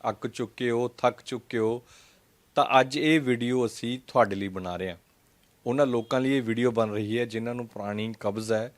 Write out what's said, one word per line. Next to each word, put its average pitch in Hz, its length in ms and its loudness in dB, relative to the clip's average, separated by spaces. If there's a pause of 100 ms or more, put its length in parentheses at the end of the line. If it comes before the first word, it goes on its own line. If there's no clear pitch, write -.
ਅੱਕ 107 180 -6
ਚੁੱਕੇ 120 440 -4
ਹੋ, 120 160 0
ਥੱਕ 120 340 0
ਚੁੱਕੇ - 360 -8
ਹੋ, 113 260 0 (720)
ਤਾਂ 143 100 4 (140)
ਅੱਜ 131 180 2
ਇਹ 156 240 4
ਵੀਡੀਓ 123 440 0
ਅਸੀਂ 120 420 -6
ਤੁਹਾਡੇ 107 280 4
ਲਈ 98 120 -4
ਬਣਾ 92 280 -8
ਰਹੇ 90 140 -6
ਹਾਂ। 85 80 -12 (680)
ਉਹਨਾਂ 135 200 2
ਲੋਕਾਂ 120 360 0
ਲਈ 131 100 2
ਇਹ 139 100 2
ਵੀਡੀਓ 117 300 2
ਬਣ 113 180 2
ਰਹੀ 107 300 -2
ਹੈ 120 60 0
ਜਿਨ੍ਹਾਂ 113 300 -6
ਨੂੰ 120 120 -8
ਪੁਰਾਣੀ 107 520 -6
ਕਬਜ਼ 110 320 -4
ਹੈ, 113 260 -2